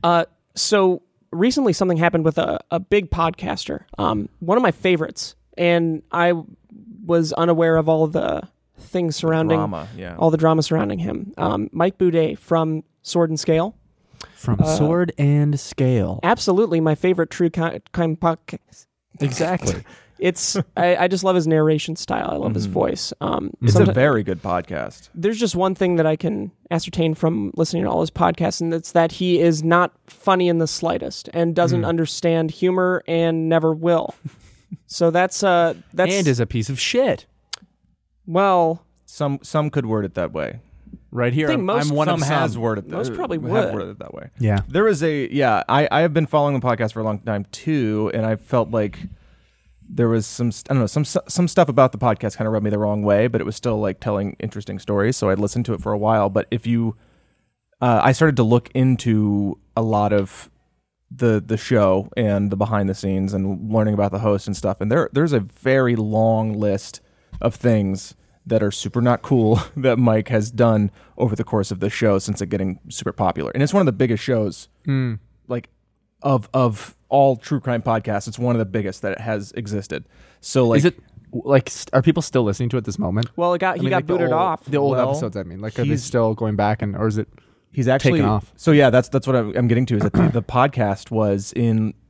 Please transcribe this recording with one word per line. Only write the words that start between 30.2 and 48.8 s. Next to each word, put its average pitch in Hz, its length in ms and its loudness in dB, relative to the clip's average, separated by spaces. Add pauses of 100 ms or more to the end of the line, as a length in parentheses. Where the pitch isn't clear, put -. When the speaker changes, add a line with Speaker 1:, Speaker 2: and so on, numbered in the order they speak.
Speaker 1:
in 170 100 2
the 160 100 0
slightest - 680 -6
and 170 200 0
doesn't 175 280 2
Speaker 3:
Mm. - 60 -2
Speaker 1:
understand 165 640 0
humor 185 560 0
and 165 400 0
never 160 260 2
will. 165 400 0 (120)
Speaker 3:
<laughs> - 600 -20
Speaker 1:
So 170 240 0
that's, 180 320 0
uh, 175 320 2 (180)
that's 180 220 0
Speaker 3:
And 190 120 0
is 123 140 2
a 113 60 0
piece 113 240 -4
of 131 100 -6
shit. 240 460 0 (1000)
Speaker 1:
Well, 175 580 2 (220)
Speaker 2:
Some, 139 360 -4
some 151 280 -2
could 135 160 -2
word 110 180 -2
it 90 100 -8
that 87 180 -4
way. 76 280 -8 (500)
Speaker 3:
Right 120 220 -2
here, 143 140 0
Speaker 1:
I - 40 2
think 302 100 0
Speaker 3:
I'm, 185 60 -2
Speaker 1:
most 151 240 0
Speaker 3:
I'm 143 60 0
one 151 120 2
Speaker 2:
Some 165 140 0
Speaker 3:
of 139 60 -2
Speaker 2:
has 147 260 0
Speaker 3:
some. 113 80 -6
Speaker 2:
worded 110 260 -2
Speaker 1:
most 170 240 -6
Speaker 2:
uh, - 20 -8
Speaker 1:
probably 302 240 -6
Speaker 2:
have 151 100 -8
Speaker 1:
would. 214 260 0
Speaker 2:
worded 92 160 -8
it 104 100 -16
that - 120 -16
way. - 180 -16 (100)
Speaker 3:
Yeah. 104 280 2
Speaker 2:
There 196 200 2
is 160 140 0
a, 151 260 -2
yeah, 127 400 2
I, 139 220 4
I 143 100 2
have 165 120 2
been 156 140 2
following 143 320 0
the 120 80 -2
podcast 113 260 0
for 113 80 -8
a 110 40 -2
long 107 160 -4
time 104 320 -4
too, 107 600 -2
and 110 140 -2
I 110 100 0
felt 139 340 -2
like 107 280 -2 (880)